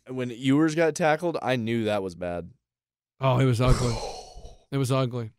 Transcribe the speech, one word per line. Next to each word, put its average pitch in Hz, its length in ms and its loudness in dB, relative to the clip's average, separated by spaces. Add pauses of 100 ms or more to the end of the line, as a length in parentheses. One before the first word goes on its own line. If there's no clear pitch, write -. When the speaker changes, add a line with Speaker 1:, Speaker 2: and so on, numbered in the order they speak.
Speaker 1:
when 127 220 -6
Ewers 135 460 2
got 160 200 2
tackled, 160 460 0
I 127 160 0
knew 117 280 0
that 104 160 0
was 92 140 -6
bad. 87 340 -6 (720)
Speaker 2:
Oh, 131 200 2
it 131 60 4
was 123 140 2
ugly. 123 420 2
Speaker 1:
<sighs> - 40 -8 (640)
Speaker 2:
It 139 80 -4
was 131 140 0
ugly. 123 480 -2